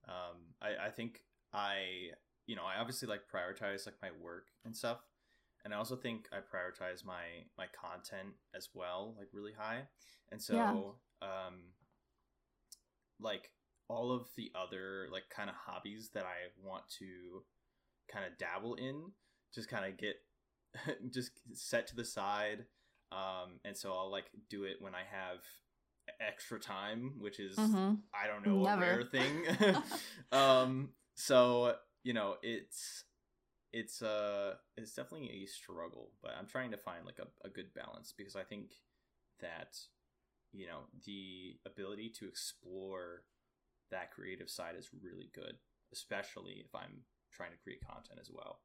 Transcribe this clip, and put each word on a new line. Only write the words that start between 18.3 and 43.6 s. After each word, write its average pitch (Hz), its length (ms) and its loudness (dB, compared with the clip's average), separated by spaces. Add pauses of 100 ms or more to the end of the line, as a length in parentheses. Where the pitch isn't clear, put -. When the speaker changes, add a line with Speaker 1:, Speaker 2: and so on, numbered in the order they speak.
Speaker 1:
dabble 95 380 -2
in, 147 380 -6 (400)
just 113 160 -8
kinda 98 220 -2
get, 98 260 -4 (560)
<laughs> 127 380 -4
just 127 300 -4 (160)
set - 300 0
to - 80 -10
the 117 100 -2
side. 104 600 0 (460)
Um, 92 540 -4
and 101 120 -6
so 98 160 -2
I'll, 95 180 0
like, 98 200 -2 (180)
do 98 140 -2
it 95 180 -4
when 95 140 -8
I 92 80 -4
have 92 420 -6 (720)
extra 107 400 -4
time, 110 600 -4
which 101 200 -4
is, 98 180 -4
Speaker 2:
Mm-hmm. 214 380 8 (180)
Speaker 1:
I 202 140 0
don't 208 160 -2
know, 196 200 8
Speaker 2:
Never. 196 200 8
Speaker 1:
a 175 40 8 (100)
rare 120 80 2
thing. 143 400 4
<laughs> 202 380 8 (320)
Speaker 2:
<laughs> - 160 -6
Speaker 1:
Um, 131 640 10 (220)
so, 123 640 10 (260)
you 123 100 2
know, 101 280 4
it's, - 600 -4 (720)
it's, 113 280 -2
uh, 104 540 2 (220)
it's 110 160 -10
definitely 127 500 -6
a - 20 -6
struggle, 85 760 -8
but - 160 -6
I'm 98 100 -8
trying 127 240 -4
to 101 60 -4
find, 85 280 -8
like, - 140 -12
a, - 80 -8 (180)
a 101 40 -8
good 98 240 -12
balance, - 440 -10
because 98 180 -10
I 95 80 -4
think 104 280 -10 (680)
that, 82 380 -8 (760)
you 92 140 -10
know, 80 140 -8 (240)
the 95 600 -8
ability 104 440 -6 (100)
to 104 80 -8
explore 90 960 -8 (680)